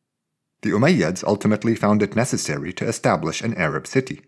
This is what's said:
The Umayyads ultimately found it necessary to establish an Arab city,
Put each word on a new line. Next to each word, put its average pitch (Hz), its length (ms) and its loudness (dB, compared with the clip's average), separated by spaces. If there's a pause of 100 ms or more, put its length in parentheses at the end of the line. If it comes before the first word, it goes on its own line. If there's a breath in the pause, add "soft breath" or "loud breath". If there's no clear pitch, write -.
(640)
The - 80 -2
Umayyads 110 520 2
ultimately 107 540 2
found 104 260 2
it - 140 -2
necessary 90 560 -2
to 107 160 -4
establish 90 540 0
an 113 120 -2
Arab 78 320 -2
city, - 420 -2